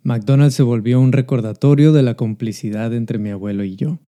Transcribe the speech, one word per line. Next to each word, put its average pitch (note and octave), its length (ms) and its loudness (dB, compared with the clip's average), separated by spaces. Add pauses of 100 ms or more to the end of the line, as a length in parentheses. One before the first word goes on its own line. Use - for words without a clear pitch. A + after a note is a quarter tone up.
McDonald's C3 520 2
se D3 80 0
volvió A#2+ 360 0
un C3 140 4
recordatorio C3+ 800 2
de D3 100 4
la A#2 120 0
complicidad A2 800 -6
entre A2+ 240 -4
mi G#2 100 -6
abuelo G2+ 360 -6
y F#2+ 120 -8
yo D#3+ 320 -6